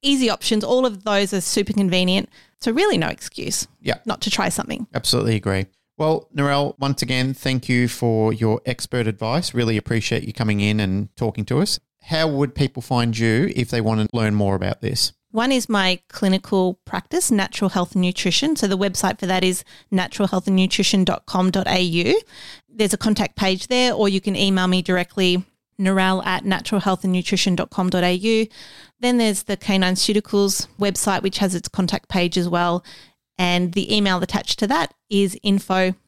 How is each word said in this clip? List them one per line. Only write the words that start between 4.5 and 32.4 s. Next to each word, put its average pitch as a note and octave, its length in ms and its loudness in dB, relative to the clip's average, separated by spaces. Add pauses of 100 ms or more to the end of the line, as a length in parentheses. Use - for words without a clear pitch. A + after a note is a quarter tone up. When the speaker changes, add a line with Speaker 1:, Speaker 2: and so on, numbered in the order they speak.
Speaker 2:
Absolutely A2+ 420 0
agree. F#2+ 300 0 (300)
Well, D#3 360 -2
Narelle, C#3+ 460 0
once C#3 240 -2
again, C3 320 0
thank C3 340 -2
you B2 200 2
for A2 440 0
your A2 320 0
expert A#2+ 440 -4
advice. A2+ 440 -4
Really A2+ 240 0
appreciate A2+ 460 -2
you G#2+ 100 -10
coming G#2+ 280 0
in G#2 180 2
and G2+ 380 -2
talking A2 300 -4
to B2+ 140 0
us. - 200 -2 (220)
How D#3+ 260 0
would C#3 260 0
people C3 280 -2
find A#2 360 0
you A#2 380 2
if A#2+ 140 -2
they A#2+ 100 0
want G#2+ 280 0
to - 80 -4
learn G#2+ 200 2
more G2+ 180 2
about F#2+ 260 -4
this? - 320 -4 (200)
Speaker 1:
One A#3 180 0
is C4 180 0
my F#3+ 300 0 (100)
clinical F#3+ 680 0 (100)
practice, - 480 -2
Natural G3 380 0
Health F3 260 -2
and F#3 60 2
Nutrition. F#3 520 0
So A#3 140 0
the F#3+ 100 0
website F#3+ 400 -2
for F#3+ 80 -6
that F#3 160 0
is F#3 220 0 (260)
natural F#3+ 380 -2
health F#3 180 -2
and F#3+ 80 2
nutrition F#3 480 2
dot - 240 0
com F#3 240 0
dot F#3 160 -2
A F#3 140 2
U. F3+ 400 2 (520)
There's G#3+ 220 0
a - 20 -4
contact G#3 380 0
page F#3+ 320 -2
there, B3 260 2
or G3+ 160 2
you F#3+ 120 2
can F#3+ 160 -4
email F#3+ 320 2
me F#3 140 2
directly, F3+ 640 0 (360)
narelle F#3+ 440 2
at F#3 200 -4
natural F#3+ 360 0
health F#3 220 0
and F#3 100 0
nutrition F3+ 440 0
dot - 140 -4
com F#3 200 -2
dot F3+ 140 0
A F3+ 100 2
U. A3 320 0 (540)
Then B3 180 2
there's G#3+ 240 2
the G3+ 140 -4
Canine F#3+ 400 2
Ceuticals G3+ 680 0 (120)
website, G3 440 0
which G3 160 -2
has F#3 160 0
its E3+ 140 -6
contact - 400 -4
page F3 300 0
as F3 100 0